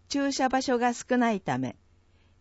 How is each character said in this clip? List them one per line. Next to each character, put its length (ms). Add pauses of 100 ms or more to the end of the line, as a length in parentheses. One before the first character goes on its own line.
駐 220
車 180
場 120
所 180
が 140
少 240
な 140
い 80
た 180
め、 180 (640)